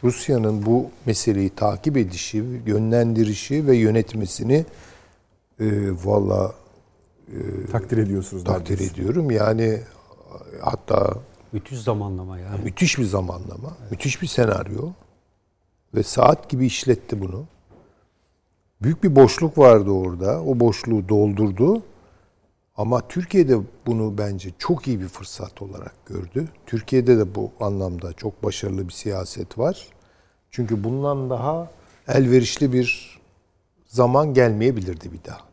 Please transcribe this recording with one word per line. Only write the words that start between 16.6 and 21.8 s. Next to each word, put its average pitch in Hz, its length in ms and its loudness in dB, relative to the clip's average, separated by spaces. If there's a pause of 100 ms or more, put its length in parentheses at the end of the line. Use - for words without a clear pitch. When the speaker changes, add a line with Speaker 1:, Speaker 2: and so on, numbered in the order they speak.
Speaker 1:
işletti 117 560 -2
bunu. 95 240 -10 (1400)
Büyük 139 220 0
bir 160 120 4
boşluk 139 420 8
vardı 113 340 10
orada. 92 520 -2
O 135 160 0
boşluğu 113 500 2
doldurdu. 107 720 2 (960)